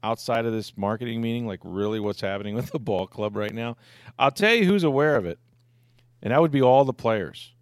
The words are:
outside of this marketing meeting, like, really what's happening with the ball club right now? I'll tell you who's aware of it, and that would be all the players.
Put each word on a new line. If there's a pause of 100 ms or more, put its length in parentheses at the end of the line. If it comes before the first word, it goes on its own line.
outside
of
this
marketing
meeting,
like,
really
what's
happening
with
the
ball
club
right
now? (400)
I'll
tell
you
who's
aware
of
it, (880)
and
that
would
be
all
the
players.